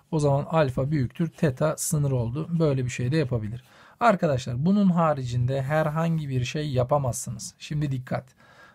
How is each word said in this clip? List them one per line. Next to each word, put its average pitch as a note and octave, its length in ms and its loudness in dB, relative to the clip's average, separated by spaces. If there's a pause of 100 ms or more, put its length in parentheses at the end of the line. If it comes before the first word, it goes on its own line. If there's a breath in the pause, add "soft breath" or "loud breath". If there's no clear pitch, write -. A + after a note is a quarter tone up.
(100)
O D#3+ 80 -2
zaman C#3+ 260 2
alfa C#3+ 460 0
büyüktür D#3 400 -2
theta D3+ 460 0
sınır C#3+ 340 -2
oldu. B2+ 380 -2 (100)
Böyle C#3 260 2
bir B2 60 -4
şey B2 220 -2
de D#3 40 2
yapabilir. B2 480 -2 (380 loud breath)
Arkadaşlar D3 640 2
bunun G3 240 4
haricinde C3+ 720 0
herhangi D#3 680 0
bir B2+ 160 0
şey D3+ 260 -4
yapamazsınız. B2 880 -2
Şimdi D3 340 -4
dikkat. B2+ 320 -6 (500 loud breath)